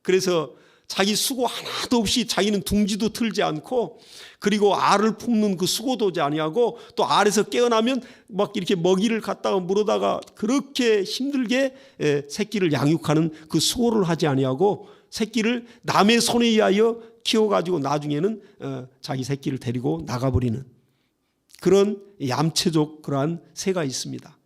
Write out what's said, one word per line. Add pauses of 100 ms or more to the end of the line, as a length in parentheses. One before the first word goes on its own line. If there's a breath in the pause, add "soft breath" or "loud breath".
그래서 (340 soft breath)
자기
수고
하나도
없이
자기는
둥지도
틀지
않고 (400 loud breath)
그리고
알을
품는
그
수고도
하지
아니하고 (180 loud breath)
또
알에서
깨어나면 (240 loud breath)
막
이렇게
먹이를
갖다가
물어다가 (140)
그렇게
힘들게, (240 loud breath)
에,
새끼를
양육하는 (180 loud breath)
그
수고를
하지
아니하고 (220 loud breath)
새끼를 (160 loud breath)
남의
손에
의하여 (240 loud breath)
키워가지고
나중에는, (180 loud breath)
어, (120)
자기
새끼를
데리고
나가버리는 (960)
그런 (180)
얌체족
그러한 (100)
새가
있습니다.